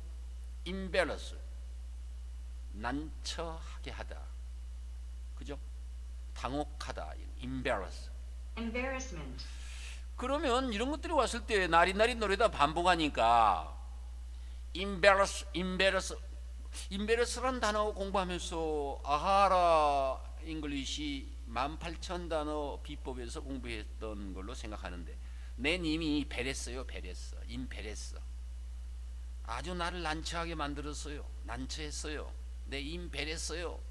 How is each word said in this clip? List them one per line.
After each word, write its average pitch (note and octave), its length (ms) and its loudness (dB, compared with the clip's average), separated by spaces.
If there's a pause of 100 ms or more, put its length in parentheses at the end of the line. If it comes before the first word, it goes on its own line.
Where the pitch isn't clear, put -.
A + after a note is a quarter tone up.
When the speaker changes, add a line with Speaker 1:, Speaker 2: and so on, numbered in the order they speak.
(680)
Speaker 1:
Embarrass. F3+ 720 0 (1400)
난처하게 E3 1160 -4
하다. G#2+ 300 -8 (1160)
그죠? C3+ 220 -6 (760)
당혹하다. B2 800 -2 (260)
Embarrass. B2 680 -2 (460)
Speaker 2:
Embarrassment. B3 880 -4 (720)
Speaker 1:
그러면 C4 560 4
이런 A3+ 180 2
것들이 D#4+ 220 -2
왔을 A#3 340 4
때 G3 200 4
나리나리 F#3+ 500 8
노래다 G3+ 340 6
반복하니까 B2+ 1300 6 (1000)
embarrass, G3 800 6
embarrass F#3 600 4 (760)
인베레스란 A#3 680 2
단어 G#3+ 320 2
공부하면서 E3+ 1120 0
아하라 D#3 1160 6 (240)
잉글리시 C#3+ 840 -2 (160)
만 C3 320 -2
팔천 F3 500 -6
단어 D3+ 540 0
비법에서 C3+ 600 -6
공부했던 A2 920 -6
걸로 G2 200 -6
생각하는데, F#2+ 640 -6 (400)
내 D3+ 220 2
님이 D#3 500 2
베레스요, B2 580 -4
베레스, - 500 -8 (100)
임베레스. A2+ 720 -6 (1300)
아주 C3+ 300 -4
나를 F3 280 0
난처하게 E3 520 -2
만들었어요. D3 720 -4 (200)
난처했어요. C3 880 -4 (340)
내 C#3 140 -4
임베레스요, D#3 960 -4 (120)